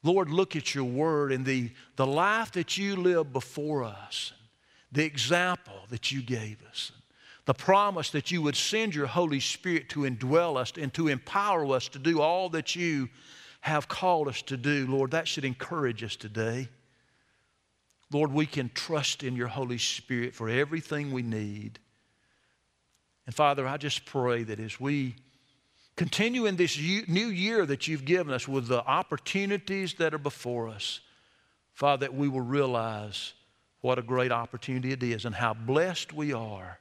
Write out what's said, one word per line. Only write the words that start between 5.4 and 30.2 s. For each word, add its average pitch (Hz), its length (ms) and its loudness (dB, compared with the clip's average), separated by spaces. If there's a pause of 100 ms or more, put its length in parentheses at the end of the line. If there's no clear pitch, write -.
that 120 200 -4
you 139 100 -2
gave 110 380 -6 (100)
us, - 220 -8 (540)
the 135 100 4
promise 190 560 4
that - 200 -2
you 175 120 0
would 147 140 0
send 214 380 0
your 147 120 -2
Holy 156 320 2
Spirit - 520 -2
to 151 100 -4
indwell 139 560 2
us 123 200 -2
and 143 180 -6
to 165 140 2
empower 170 580 0 (100)
us 120 120 -2
to 143 100 -14
do 156 220 2
all 175 280 4
that 165 260 -2
you 160 340 0 (520)
have 151 260 -2
called 170 420 2
us - 140 -6
to 135 140 -6
do, 139 320 2
Lord, 135 240 2
that 160 160 2
should 139 160 -4
encourage 127 580 -2
us 107 140 -8
today. 113 520 -4 (1400)
Lord, 143 220 2
we 156 140 4
can 131 280 -4
trust - 480 -2
in 127 140 -2
your 120 120 -2
Holy 123 300 -4
Spirit 120 560 -4
for 110 140 -6
everything 147 640 -2
we 127 100 -2
need. 107 560 -6 (1500)
And 120 80 -10
Father, 143 320 2
I 139 100 -2
just 139 280 -4
pray 123 400 0
that 107 160 -8
as 110 180 -10
we 135 380 -2 (800)
continue 226 500 0
in 196 100 0
this 170 200 2
u-, 185 320 -2
new 196 200 2
year 202 380 2
that 139 220 -2
you've 147 160 -2
given 160 280 2
us 127 140 -2
with 135 220 -2
the 120 160 4
opportunities 190 1120 -2
that 160 180 2
are 156 60 -4
before 123 500 -4